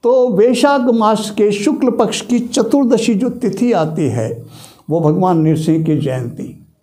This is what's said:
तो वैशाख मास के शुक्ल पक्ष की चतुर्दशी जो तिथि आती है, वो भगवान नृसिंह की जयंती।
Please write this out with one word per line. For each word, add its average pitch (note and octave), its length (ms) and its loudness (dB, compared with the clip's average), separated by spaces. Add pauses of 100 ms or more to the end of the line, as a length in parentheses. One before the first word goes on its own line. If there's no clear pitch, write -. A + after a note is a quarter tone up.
तो B3 260 2
वैशाख B3+ 520 2
मास A3 480 0
के G#3 220 0
शुक्ल B3+ 400 0
पक्ष - 300 -2
की A#3+ 180 -2
चतुर्दशी A#3+ 760 0
जो A#3 140 0
तिथि A#3 420 -2
आती D#3 360 -2
है, A2 380 -4 (440)
वो D#3+ 100 0
भगवान E3+ 380 2
नृसिंह D#3+ 480 0
की D#3 120 0
जयंती। B2+ 720 -8 (160)